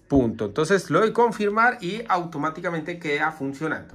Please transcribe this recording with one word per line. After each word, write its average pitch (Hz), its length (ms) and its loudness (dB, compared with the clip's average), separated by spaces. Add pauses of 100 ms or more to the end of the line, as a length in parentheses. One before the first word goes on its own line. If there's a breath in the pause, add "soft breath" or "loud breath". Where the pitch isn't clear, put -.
Punto. 117 380 2
Entonces 156 440 0
lo 147 120 4
doy 220 120 2
confirmar 226 680 2
y 202 280 -6
automáticamente 170 920 -2
queda 156 320 0
funcionando. 139 640 -6